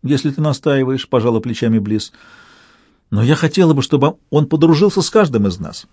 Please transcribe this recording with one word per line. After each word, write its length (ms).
если 280
ты 120
настаиваешь», 640
пожала 320
плечами 380
Близ. 340
«Но 120
я 140
хотела 360
бы, 80
чтобы 360
он 160
подружился 540
с 80
каждым 380
из 120
нас. 340